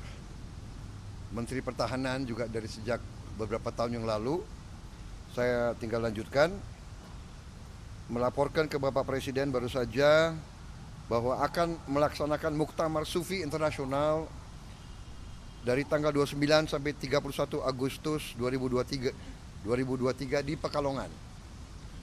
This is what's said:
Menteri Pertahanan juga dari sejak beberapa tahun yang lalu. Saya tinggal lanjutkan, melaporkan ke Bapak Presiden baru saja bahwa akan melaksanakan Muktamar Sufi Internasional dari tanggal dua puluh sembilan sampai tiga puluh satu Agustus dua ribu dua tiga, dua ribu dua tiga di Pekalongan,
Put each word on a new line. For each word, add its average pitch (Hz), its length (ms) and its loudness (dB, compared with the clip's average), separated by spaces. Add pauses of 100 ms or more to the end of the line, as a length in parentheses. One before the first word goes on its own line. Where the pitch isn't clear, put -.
(1300)
Menteri 117 320 -2
Pertahanan 131 640 0
juga 117 240 -2
dari 110 160 -2
sejak 110 320 -2 (400)
beberapa 110 320 -2
tahun 117 320 0
yang 113 80 0
lalu. 117 320 2 (960)
Saya 120 400 2
tinggal 113 320 0
lanjutkan, 113 400 4 (1600)
melaporkan 127 560 4
ke 147 160 0
Bapak 135 240 2
Presiden 135 480 0
baru 123 160 2
saja 139 640 6 (720)
bahwa 120 400 2
akan 170 400 2
melaksanakan 147 720 2
Muktamar 156 480 2
Sufi 180 400 0
Internasional 151 800 2 (1400)
dari 123 240 2
tanggal 151 240 2
dua 143 160 6
puluh - 100 -2
sembilan 151 320 6
sampai 143 300 -2
tiga 139 240 2
puluh 139 160 -4
satu 147 240 0
Agustus 131 720 0
dua 120 160 0
ribu 127 160 0
dua 123 160 2
tiga, 127 320 -2 (480)
dua 110 160 2
ribu 131 180 2
dua 127 160 4
tiga 143 300 0
di 147 160 -2
Pekalongan, 139 500 0 (960)